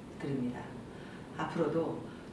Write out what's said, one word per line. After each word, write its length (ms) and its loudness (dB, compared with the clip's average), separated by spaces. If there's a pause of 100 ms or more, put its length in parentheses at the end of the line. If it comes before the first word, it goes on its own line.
(180)
드립니다. 420 2 (760)
앞으로도 680 4 (300)